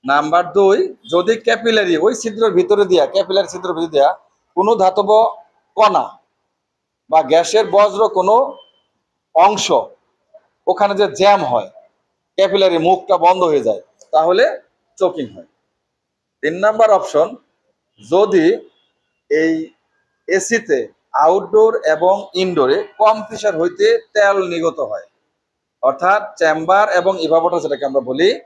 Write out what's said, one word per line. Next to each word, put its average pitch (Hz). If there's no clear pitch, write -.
নাম্বার 151
দুই, 196
যদি 180
ক্যাপিলারি, 226
ওই 233
ছিদ্রের 214
ভিতরে 202
দিয়া, 170
ক্যাপিলারি 190
ছিদ্রের 180
ভিতরে 165
দিয়া 143
কোনো 196
ধাতব 190
কণা 190
বা 156
গ্যাসের 170
বজ্র 202
কোনো 190
অংশ 190
ওখানে 202
যে 208
জ্যাম 196
হয়, 107
ক্যাপিলারি 190
মুখটা 180
বন্ধ 185
হয়ে 135
যায়, 104
তাহলে 175
চোকিং 175
হয়। 87
তিন 156
নাম্বার 220
অপশন, 151
যদি 180
এই 160
এসিতে 190
আউটডোর 214
এবং 180
ইনডোরে 160
কম্প্রেসর 214
হইতে 175
তেল 202
নির্গত 165
হয়, 104
অর্থাৎ 190
চেম্বার 165
এবং 185
ইভাপোরেটর 165
যেটাকে 143
আমরা 135
বলি 156